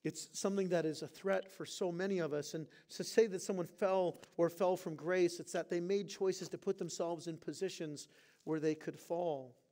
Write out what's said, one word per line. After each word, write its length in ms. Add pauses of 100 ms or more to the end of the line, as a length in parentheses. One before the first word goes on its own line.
It's 300
something 360
that 160
is 160
a 60
threat 420
for 160
so 260
many 280
of 140
us. 220
And 120 (220)
to 140
say 240
that 140
someone 260
fell 540 (140)
or 140
fell 260
from 200
grace, 440
it's 140
that 160
they 100
made 300
choices 400
to 80
put 200
themselves 500
in 100
positions 720 (340)
where 160
they 160
could 220
fall. 580 (160)